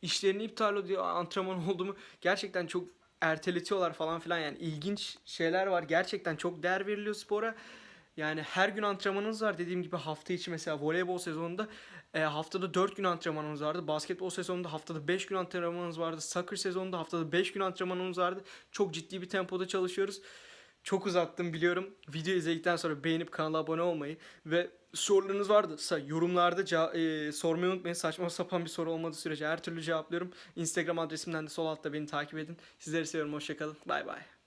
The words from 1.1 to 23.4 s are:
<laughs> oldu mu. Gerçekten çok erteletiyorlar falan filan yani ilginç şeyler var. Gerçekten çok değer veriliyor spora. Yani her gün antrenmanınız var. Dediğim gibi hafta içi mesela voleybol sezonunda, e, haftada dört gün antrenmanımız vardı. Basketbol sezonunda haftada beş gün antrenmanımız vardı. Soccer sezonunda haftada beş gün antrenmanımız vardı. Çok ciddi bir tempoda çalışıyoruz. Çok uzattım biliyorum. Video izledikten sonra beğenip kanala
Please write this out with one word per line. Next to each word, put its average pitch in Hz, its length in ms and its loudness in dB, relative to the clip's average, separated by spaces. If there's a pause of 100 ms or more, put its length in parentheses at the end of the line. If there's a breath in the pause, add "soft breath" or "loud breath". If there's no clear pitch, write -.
<laughs> - 20 0
oldu 185 160 0
mu. 196 100 -4 (260 loud breath)
Gerçekten 185 460 2
çok 175 200 -2 (340)
erteletiyorlar 170 720 2
falan 165 260 -2
filan 170 200 0
yani 151 180 -4
ilginç 165 680 -4
şeyler 175 420 2
var. 175 160 2
Gerçekten 165 520 2
çok 175 280 -4
değer 190 240 2
veriliyor 208 280 -2
spora. 214 400 -2 (640 loud breath)
Yani 156 240 -2
her 185 280 4
gün 208 140 -2
antrenmanınız 202 580 0
var. 208 160 2
Dediğim 175 260 0
gibi 165 120 -4
hafta 156 380 -4
içi 175 180 -4
mesela 160 280 -2
voleybol 175 380 2
sezonunda, 175 500 -4 (460 loud breath)
e, 160 60 0
haftada 156 540 0
dört 196 220 4
gün 202 80 -4
antrenmanımız 151 600 0
vardı. 156 240 0
Basketbol 170 420 0
sezonunda 180 440 -4
haftada 156 340 -6
beş 190 180 2
gün 196 100 -4
antrenmanımız 175 640 -2
vardı. 165 220 -2
Soccer 175 360 -2
sezonunda 185 420 -2
haftada 160 320 -2
beş 185 200 4
gün 196 100 -2
antrenmanımız 185 560 0
vardı. 185 260 2 (280 loud breath)
Çok 190 220 2
ciddi 170 280 -6
bir 180 80 -8
tempoda 185 380 0
çalışıyoruz. 190 540 0 (640 loud breath)
Çok 190 220 0
uzattım 175 480 2
biliyorum. 175 360 2 (240)
Video 160 200 0
izledikten 170 420 2
sonra 156 280 -2
beğenip 165 280 0
kanala 156 260 0